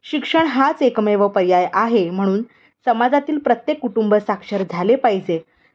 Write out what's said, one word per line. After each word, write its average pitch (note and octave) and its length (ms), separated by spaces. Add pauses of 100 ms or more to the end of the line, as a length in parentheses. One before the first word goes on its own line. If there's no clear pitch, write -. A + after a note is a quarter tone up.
(100)
शिक्षण D#4+ 360
हाच C#4 360
एकमेव G#3 460
पर्याय F3+ 440
आहे, G#3 380
म्हणून G3 320 (420)
समाजातील C4 540
प्रत्येक C#4 420
कुटुंब G#3+ 340
साक्षर G3+ 560
झाले F#3 260
पाहिजे, F#3 440 (340)